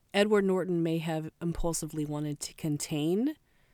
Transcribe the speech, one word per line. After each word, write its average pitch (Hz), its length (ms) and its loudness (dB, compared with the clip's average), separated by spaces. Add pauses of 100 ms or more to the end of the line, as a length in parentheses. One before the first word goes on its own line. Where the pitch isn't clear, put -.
(140)
Edward 208 320 4
Norton 180 380 2
may 165 160 2
have 156 320 -4 (100)
impulsively 160 640 -2
wanted 147 360 -4
to - 120 -12
contain 165 800 0 (400)